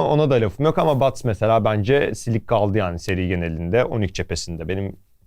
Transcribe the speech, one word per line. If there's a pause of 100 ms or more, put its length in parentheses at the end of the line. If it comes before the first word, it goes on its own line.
Ona
da
lafım
yok
ama
Bats
mesela
bence
silik
kaldı
yani
seri
genelinde.
On
iki
cephesinde.
Benim (320)